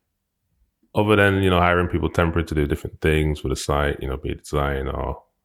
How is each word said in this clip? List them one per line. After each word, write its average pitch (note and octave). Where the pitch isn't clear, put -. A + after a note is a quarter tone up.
other G#2
than, G2
you F#2+
know, F2
hiring F2
people D#2+
temporary E2
to -
do D2
different -
things D2+
for -
the C2+
site, C#2+
you C2+
know, C2+
be -
it D2
design C#2+
or, C2+